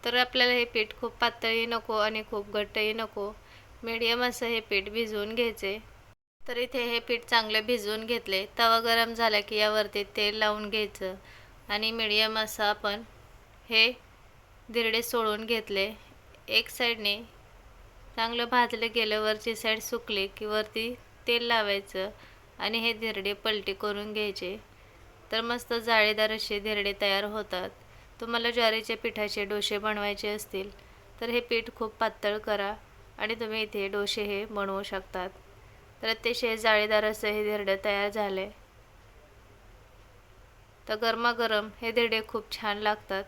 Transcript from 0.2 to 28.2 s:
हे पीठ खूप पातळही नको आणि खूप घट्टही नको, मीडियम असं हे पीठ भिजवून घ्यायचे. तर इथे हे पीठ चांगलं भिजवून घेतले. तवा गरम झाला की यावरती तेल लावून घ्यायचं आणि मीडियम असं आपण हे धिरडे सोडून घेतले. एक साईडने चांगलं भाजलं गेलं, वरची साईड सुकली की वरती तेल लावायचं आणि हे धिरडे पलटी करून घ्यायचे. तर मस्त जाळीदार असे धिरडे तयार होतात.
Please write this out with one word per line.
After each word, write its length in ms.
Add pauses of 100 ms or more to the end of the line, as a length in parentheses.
हे 120
पीठ 360
खूप 140
पातळही 520
नको 300
आणि 340
खूप 200
घट्टही 420
नको, 380 (520)
मीडियम 420
असं 220
हे 140
पीठ 300
भिजवून 440
घ्यायचे. 440 (600)
तर 160
इथे 280
हे 140
पीठ 260
चांगलं 420
भिजवून 400
घेतले. 380 (140)
तवा 220
गरम 340
झाला 260
की 160
यावरती 460 (140)
तेल 180
लावून 340
घ्यायचं 460 (540)
आणि 220
मीडियम 480
असं 260
आपण 380 (680)
हे 200 (760)
धिरडे 340
सोडून 440
घेतले. 440 (580)
एक 220
साईडने 500 (960)
चांगलं 300
भाजलं 480
गेलं, 260
वरची 360
साईड 240
सुकली 480
की 180
वरती 460 (340)
तेल 160
लावायचं 680 (480)
आणि 200
हे 160
धिरडे 400
पलटी 400
करून 380
घ्यायचे. 440 (760)
तर 100
मस्त 360
जाळीदार 560
असे 280
धिरडे 400
तयार 260
होतात. 440 (500)